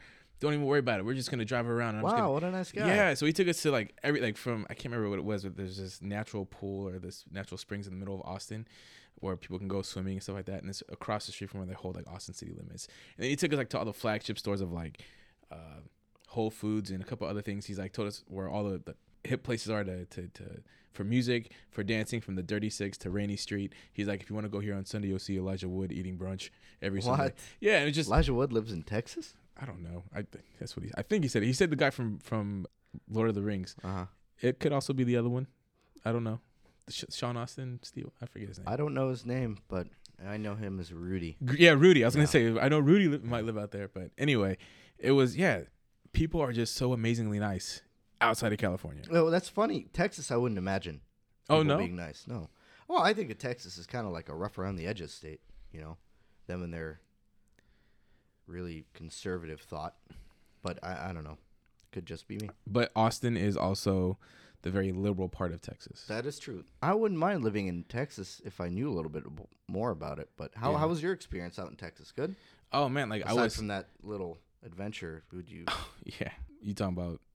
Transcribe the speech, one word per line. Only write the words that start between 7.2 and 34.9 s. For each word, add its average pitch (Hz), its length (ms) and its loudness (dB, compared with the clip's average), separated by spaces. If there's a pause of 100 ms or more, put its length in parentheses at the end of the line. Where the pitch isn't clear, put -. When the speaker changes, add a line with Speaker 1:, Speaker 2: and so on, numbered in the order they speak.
Speaker 1:
natural 95 280 -10
springs 101 280 -10
in 95 60 -10
the 92 60 -8
middle 98 160 -6
of 92 120 -8
Austin 104 400 -10 (500)
where 92 200 -4
people 90 220 -8
can 98 100 -6
go 95 140 0
swimming 95 320 -4
and 95 80 -4
stuff 98 140 -6
like 95 100 -8
that. 95 160 -6
And 98 80 -8
it's 95 180 -10
across - 380 -6
the 104 60 -12
street 98 180 -10
from 98 100 -8
where 92 60 -6
they 92 80 -10
hold, 92 220 -8
like, - 140 -12
Austin 92 240 -14
city 80 180 -12
limits. - 340 -14 (300)
And 101 80 -4
then 131 60 0
he 143 60 2
took 147 160 0
us, 147 60 4
like, 127 120 -2
to 135 80 -2
all 82 60 -2
the 107 80 -2
flagship 107 460 -4
stores 101 240 -2
of, 87 100 -4
like, 85 300 -8 (480)
uh, 78 300 -16 (480)
Whole 110 220 0
Foods 107 400 -2
and 92 120 -4
a - 20 -12
couple 101 220 -6
other 101 160 -4
things. 101 240 -6
He's, 98 120 -8
like, 95 140 -6
told 104 160 -4
us - 200 -10
where 95 200 -6
all 104 160 -2
the, 98 140 -2
the - 160 -12 (300)
hip 123 180 -2
places 113 260 -4
are 104 160 0
to, 90 220 -6
to, 90 220 -12
to, - 340 -14 (300)
for 101 120 -6
music, 120 480 2 (180)
for 110 120 -4
dancing, 110 400 0
from 95 140 -4
the 92 60 -2
Dirty 104 280 0
Six 101 280 -4
to 95 120 -6
Rainey 101 260 0
Street. 98 380 -4 (180)
He's 104 160 -2
like, 101 140 -2
"If - 80 -12
you 104 40 -6
wanna 107 140 -4
go 101 120 -4
here 104 140 -2
on 95 120 -4
Sunday, 104 220 -2
you'll 95 100 0
see 98 180 -2
Elijah 95 320 -2
Wood 92 240 -2
eating 92 240 -4
brunch 92 320 -6 (320)
every 98 220 0
Sunday." 131 220 4
Speaker 2:
What? 131 100 -2 (260)
Speaker 1:
Yeah, 202 200 6
and 143 80 4
it 151 40 4
just 147 160 2
Speaker 2:
Elijah 135 240 6
Wood 127 200 2
lives 113 200 2
in 85 100 -4
Texas? - 520 -4 (260)
Speaker 1:
I 135 60 -6
don't 87 160 -10
know. 87 220 -10 (100)
I 104 80 -4
th-, - 200 -14 (160)
that's - 180 -10
what - 100 -6
he, - 100 -8
I - 60 -2
think 208 200 4
he 139 60 4
said. 113 140 4
He 123 100 4
said 175 180 6
the 147 60 2
guy 135 140 4
from, 113 280 -2
from 101 480 -4 (440)
Lord 110 180 2
of 110 60 2
the 101 80 0
Rings. 98 420 -4
Speaker 2:
Uh-huh. 92 220 -4 (340)
Speaker 1:
It 123 180 2
could 143 140 2
also 139 220 0